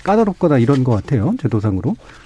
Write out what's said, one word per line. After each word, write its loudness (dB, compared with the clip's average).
까다롭거나 2
이런 2
것 0
같아요, 0
제도상으로. -2